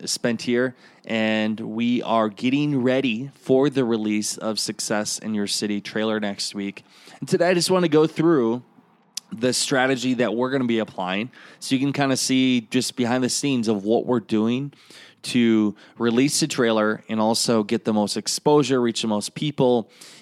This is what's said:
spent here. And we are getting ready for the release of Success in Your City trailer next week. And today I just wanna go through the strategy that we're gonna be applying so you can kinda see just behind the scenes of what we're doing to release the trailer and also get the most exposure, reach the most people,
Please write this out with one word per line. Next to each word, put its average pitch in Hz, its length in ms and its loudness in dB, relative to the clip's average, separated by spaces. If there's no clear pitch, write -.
spent - 360 -4
here. 123 340 0
And 110 540 0
we 113 440 -2
are 110 260 2
getting 135 520 0
ready 127 540 0
for 135 340 2
the 139 140 0
release 107 540 0
of 107 200 -4
Success 107 600 -4
in 110 140 -6
Your 101 140 -2
City 104 340 -2
trailer 107 400 -2
next 101 340 -6
week. 101 300 -8
And 147 80 -10
today 175 220 2
I 190 40 4
just 175 180 2
wanna 180 180 4
go 156 180 6
through 131 560 2
the 120 180 0
strategy 127 640 0
that 113 180 0
we're 127 180 -2
gonna 135 120 0
be 117 160 2
applying 98 500 -4
so - 160 -2
you 127 40 0
can 139 120 0
kinda 135 240 0
see 131 460 2
just 120 340 -4
behind 120 260 0
the 123 80 0
scenes 127 380 -2
of 104 160 -2
what 110 220 2
we're 120 160 0
doing 117 500 -2
to 110 500 2
release 120 440 2
the 160 60 0
trailer 110 600 0
and 110 140 -4
also 110 420 2
get 104 220 -2
the 113 80 0
most 104 240 0
exposure, 135 640 2
reach 117 220 -2
the 117 40 -2
most 104 280 -4
people, 127 540 0